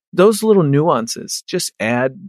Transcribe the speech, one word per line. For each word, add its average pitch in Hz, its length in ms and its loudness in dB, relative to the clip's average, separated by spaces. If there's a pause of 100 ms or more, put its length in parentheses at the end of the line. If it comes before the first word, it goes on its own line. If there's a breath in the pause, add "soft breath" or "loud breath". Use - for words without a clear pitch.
(120)
Those 202 320 2
little 208 200 4
nuances 147 840 -2
just - 320 -6
add 123 500 -2